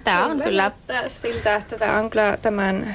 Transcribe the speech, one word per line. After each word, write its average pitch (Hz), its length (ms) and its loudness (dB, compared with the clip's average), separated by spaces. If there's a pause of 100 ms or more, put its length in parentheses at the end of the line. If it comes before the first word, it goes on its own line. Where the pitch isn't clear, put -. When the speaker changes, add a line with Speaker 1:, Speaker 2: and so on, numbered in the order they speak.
Speaker 1:
tää 190 200 4
on 285 60 0
Speaker 2:
Kyllä 294 140 -2
Speaker 1:
kyllä. 196 180 2
Speaker 2:
näyttää 233 460 -4
siltä, 226 480 -2
että 214 220 -6
tää 214 200 2
on 220 120 0
kyllä 214 320 2
tämän 202 520 0